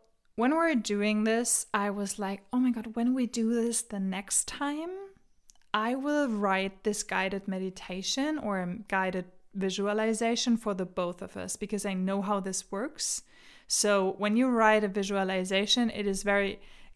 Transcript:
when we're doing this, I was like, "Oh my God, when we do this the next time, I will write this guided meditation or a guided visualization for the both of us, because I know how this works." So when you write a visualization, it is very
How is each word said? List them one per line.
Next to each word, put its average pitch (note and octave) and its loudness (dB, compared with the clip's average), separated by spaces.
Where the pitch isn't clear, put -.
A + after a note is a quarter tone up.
when B3+ 4
we're E4 4
doing G#3+ 0
this, A3+ 2
I G#3 0
was G3+ -4
like, G3 -6
"Oh B3+ 2
my B3+ 4
God, A3 -4
when A#3+ 2
we B3+ 0
do A3+ 0
this A#3 0
the G3+ -8
next F#3+ -2
time, D4+ -4
I A3+ 0
will C#4+ 0
write G3 0
this G#3 -2
guided F#3+ -2
meditation F#3+ -4
or G3 -2
a F3+ -4
guided F#3 -2
visualization G#3+ 0
for G#3+ -2
the F#3 -4
both F3 -4
of F#3 -12
us, F#3 -6
because G#3 -4
I G3 -2
know F#3+ 0
how G3+ 0
this F#3+ -6
works." - -6
So G3 2
when G#3 2
you C4 4
write G#3+ 6
a G#3 2
visualization, G3 2
it G3+ -4
is G3 -2
very G3+ 2